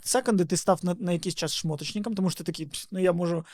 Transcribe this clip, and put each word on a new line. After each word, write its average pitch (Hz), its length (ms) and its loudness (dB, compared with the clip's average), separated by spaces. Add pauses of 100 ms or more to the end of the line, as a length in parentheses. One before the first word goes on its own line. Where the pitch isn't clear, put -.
секонди, 226 420 4
ти 170 120 0
став 180 280 2
на, 175 140 2
на 175 140 -2
якийсь 170 220 -2
час 160 200 -4
шмоточником, 170 600 -4
тому 190 160 2
що - 80 -4
ти 170 60 -10
такий: 156 220 -6
«Пс, - 240 -12
ну 185 100 -6
я 185 120 6
можу 170 420 0